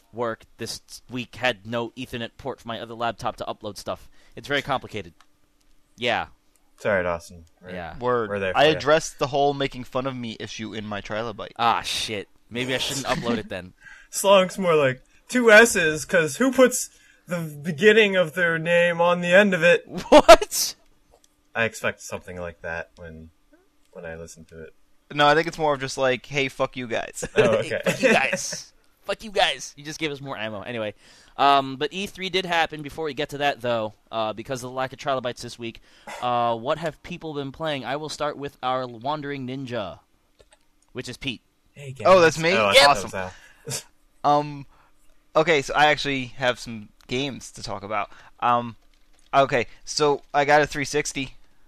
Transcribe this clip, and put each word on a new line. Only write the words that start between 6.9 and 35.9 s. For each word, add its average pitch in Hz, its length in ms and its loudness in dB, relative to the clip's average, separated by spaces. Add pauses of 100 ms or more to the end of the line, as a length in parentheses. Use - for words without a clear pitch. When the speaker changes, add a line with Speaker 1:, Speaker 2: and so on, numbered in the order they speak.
Speaker 2:
Dawson. 87 420 -6 (160)
We're, 92 100 -20
Speaker 1:
Yeah. 82 280 -12
Speaker 3:
Word. 120 300 0
Speaker 2:
we're 101 100 -4
there 95 160 -2
Speaker 3:
I 135 100 6
Speaker 2:
for 156 60 6
you. 156 60 0
Speaker 3:
addressed 151 420 0
the 147 80 -2
whole 143 260 0
making 135 320 -6
fun 131 220 -6
of 131 80 -6
me 120 260 -10
issue 110 320 -10
in 107 120 -10
my 104 160 -6
Trilobite. 107 560 -8
Speaker 1:
Ah, 113 260 2
shit. - 440 -6 (220)
Maybe 127 260 -4
I 123 40 -2
shouldn't 135 280 -4
upload 120 300 -2
it 104 120 -8
then. 92 240 -10 (180)
Speaker 2:
<laughs> - 180 -20
Slunks 190 480 4
more 175 180 2
like 135 260 2 (280)
two 233 220 6
S's, 185 540 8
'cause 160 320 2
who 262 140 2
puts 254 380 4 (380)
the 175 120 -6
beginning 175 760 2
of 165 180 0
their 170 240 0
name 170 420 2
on 175 200 2
the 175 120 2
end 196 200 8
of 165 100 0
it? 170 240 6
Speaker 1:
What? - 880 8 (800)
Speaker 2:
I 113 80 0
expect 110 380 -4
something - 400 -14
like 87 200 -12
that 85 360 -8
when, 80 320 -18 (640)
when 87 120 -16
I 82 100 -12
listen 82 300 -18
to 82 180 -20
it. - 100 -20 (400)
Speaker 3:
No, 147 140 4
I 147 60 6
think 165 140 2
it's 165 100 -10
more 151 160 0
of 135 60 -4
just 135 180 -8
like, 127 280 0
"Hey, 139 240 -4
fuck - 260 -4
you 127 120 -8
guys." - 440 -6
<laughs> - 60 -20
Speaker 2:
Oh, 110 240 4
Speaker 1:
Hey, 113 160 -6
Speaker 2:
okay. - 80 -6
Speaker 1:
fuck - 160 -2
you 226 100 4
guys. - 640 -2 (300)
Fuck 196 200 -8
you 220 80 -14
guys. 165 460 -2
You 143 80 -20
just 151 140 -12
gave 156 120 -4
us 143 80 -10
more 135 180 -10
ammo. 107 260 -8
Anyway, 107 320 -6 (420)
um, 135 400 4
but 147 160 -4
E 190 140 -8
three 185 220 -10
did 185 160 -2
happen. 165 360 -2
Before 151 240 -10
we 151 80 -6
get 143 160 -6
to 143 80 -12
that, 139 240 -2
though, 113 320 -4 (180)
uh, 110 220 -4
because 117 300 -10
of 123 80 -12
the 131 40 -16
lack 131 180 -6
of 131 60 -20
trilobites 127 440 -4
this 123 160 -14
week, 117 200 -10 (440)